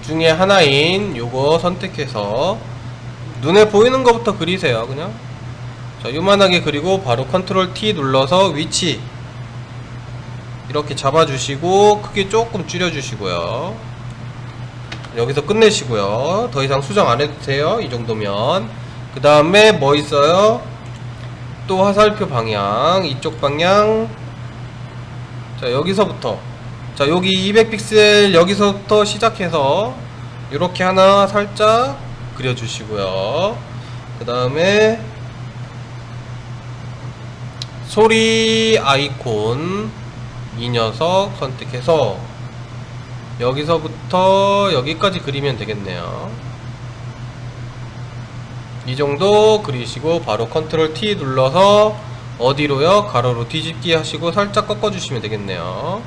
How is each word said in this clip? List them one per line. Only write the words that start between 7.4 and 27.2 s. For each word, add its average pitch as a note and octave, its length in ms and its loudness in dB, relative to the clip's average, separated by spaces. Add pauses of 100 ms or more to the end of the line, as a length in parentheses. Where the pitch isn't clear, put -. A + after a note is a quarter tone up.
T G#3+ 200 -2
눌러서 C#3+ 560 4
위치 D3+ 500 -2 (1700)
이렇게 D3 240 -4
잡아주시고 D#3 1080 4
크기 G3 280 -4
조금 A3 380 0
줄여주시고요. B2 1080 -4 (1400)
여기서 C3+ 300 -2
끝내시고요. D3+ 1040 2
더 C3+ 120 -2
이상 C3+ 180 0
수정 F3 280 2
안 A#2+ 120 2
해도 D3 180 -2
돼요. D3+ 420 0
이 D3+ 80 -6
정도면. A#2 800 -2 (440)
그 C3 80 -8
다음에 D#3 500 8
뭐 C#3 240 4
있어요? E3 680 4 (1040)
또 F#3+ 180 2
화살표 G#3 420 4
방향, A#2 760 2
이쪽 C3+ 340 -6
방향. G3+ 720 2 (1500)
자, B2+ 120 -2
여기서부터. D3+ 680 0 (580)
자, C#3 120 2
여기 F3+ 220 2